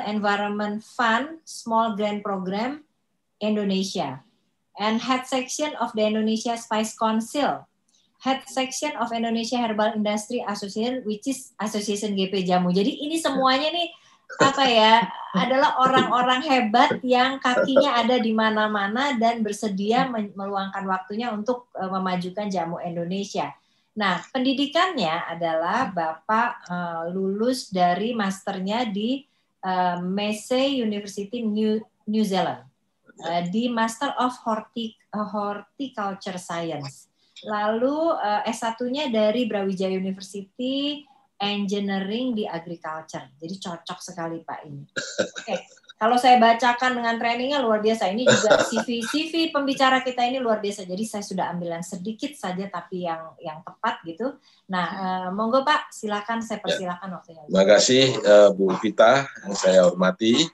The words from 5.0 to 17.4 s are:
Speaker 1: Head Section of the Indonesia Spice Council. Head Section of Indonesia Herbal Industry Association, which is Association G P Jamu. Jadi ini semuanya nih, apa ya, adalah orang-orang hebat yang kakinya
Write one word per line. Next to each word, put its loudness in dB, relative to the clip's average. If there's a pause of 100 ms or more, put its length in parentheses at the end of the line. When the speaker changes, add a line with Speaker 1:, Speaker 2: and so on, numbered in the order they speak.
Speaker 1:
Head -2
Section -4
of -4
the 2
Indonesia 0
Spice -4
Council. -2 (540)
Head -2
Section -4
of -4
Indonesia -2
Herbal 0
Industry -2
Association, -6
which -6
is -10
Association -4
G 0
P -2
Jamu. 2
Jadi 2
ini -4
semuanya 0
nih, -4 (480)
apa 4
ya, 6 (320)
adalah 2
orang-orang 4
hebat 4
yang 2
kakinya 4